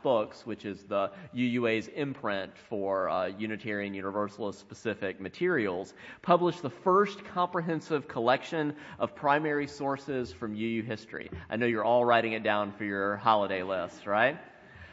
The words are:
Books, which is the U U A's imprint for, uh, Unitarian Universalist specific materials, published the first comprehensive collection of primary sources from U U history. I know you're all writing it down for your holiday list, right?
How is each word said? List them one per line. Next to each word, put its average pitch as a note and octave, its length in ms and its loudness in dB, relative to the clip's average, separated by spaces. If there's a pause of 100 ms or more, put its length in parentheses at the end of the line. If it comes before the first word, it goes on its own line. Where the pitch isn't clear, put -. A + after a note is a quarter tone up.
Books, A2+ 440 0
which A2 200 -8
is G2 180 -8
the G2 280 0 (220)
U B2 120 0
U A#2+ 220 0
A's A2 200 0
imprint G#2+ 680 -6 (140)
for, G2 400 0
uh, F2+ 160 0
Unitarian G#2 720 -4
Universalist G2+ 640 -4
specific - 600 -6
materials, G2 720 -2 (280)
published F3 400 4
the C#3+ 80 -4
first G3 560 2
comprehensive E3 800 -2
collection C#3 680 2 (240)
of - 160 0
primary D3 520 2
sources C3+ 640 -4
from A2 220 -8
U G#2+ 140 -2
U A2+ 160 0
history. - 480 -8 (180)
I A2 80 -2
know A#2+ 80 2
you're A2+ 180 2
all A#2+ 220 6
writing A2+ 280 6
it A2 100 -4
down G#2 280 2
for G#2 140 -8
your G2+ 320 0
holiday G2+ 460 2
list, F#2 420 -4
right? A2+ 320 4 (560)